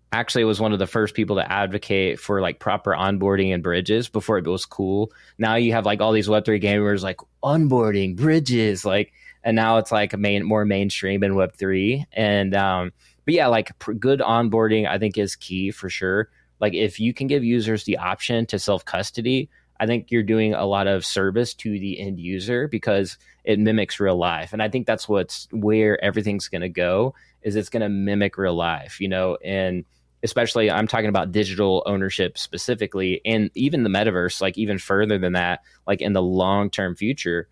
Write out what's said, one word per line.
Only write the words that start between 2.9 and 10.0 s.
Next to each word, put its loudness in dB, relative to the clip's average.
onboarding 2
and -2
bridges 0
before -2
it -2
was -2
cool. -2
Now 0
you 2
have, 0
like, 2
all 4
these 2
Web 4
three 2
gamers, 2
like, -6
"Onboarding, 2
bridges," 2
like, 0
and 2
now 4
it's, 0
like, 2